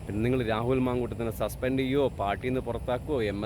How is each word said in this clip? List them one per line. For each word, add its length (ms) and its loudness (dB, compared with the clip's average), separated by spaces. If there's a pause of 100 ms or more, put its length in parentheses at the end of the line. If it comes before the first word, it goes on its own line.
പിന്നെ 220 -4
നിങ്ങൾ 140 2 (120)
രാഹുൽ 360 2
മാങ്കൂട്ടത്തിനെ 540 -2
സസ്പെൻഡ് 420 0
ചെയ്യുകയോ 200 2 (160)
പാർട്ടിയിൽ 340 0
നിന്ന് 140 -2
പുറത്താക്കുകയോ 540 -2 (100)
എം 140 -2